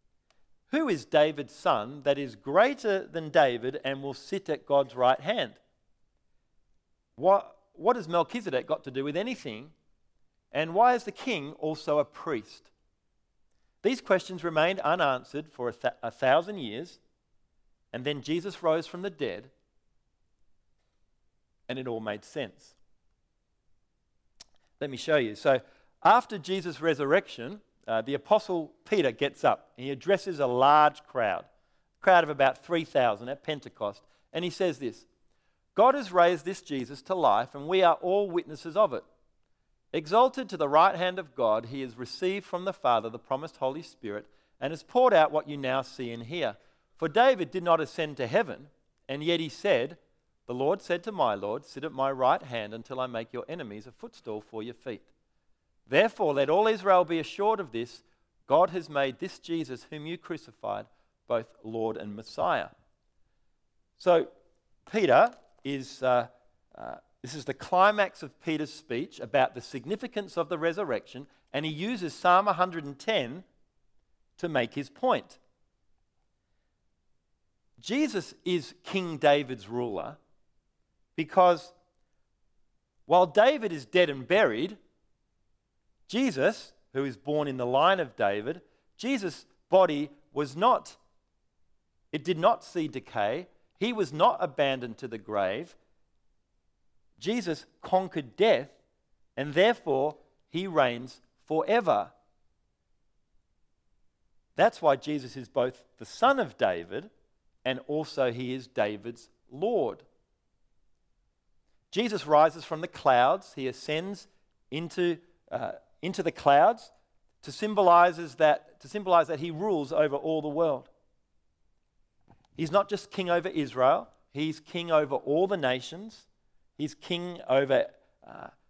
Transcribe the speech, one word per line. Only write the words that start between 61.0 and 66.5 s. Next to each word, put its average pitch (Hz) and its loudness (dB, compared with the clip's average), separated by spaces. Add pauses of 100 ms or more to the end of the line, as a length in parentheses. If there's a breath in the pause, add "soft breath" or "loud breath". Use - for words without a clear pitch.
both 113 -2 (160)
Lord 110 -4
and 104 -12
Messiah." 147 -4 (1300)
So 170 2 (600)
Peter 196 4 (300)
is, 135 -8
uh, 123 2 (500)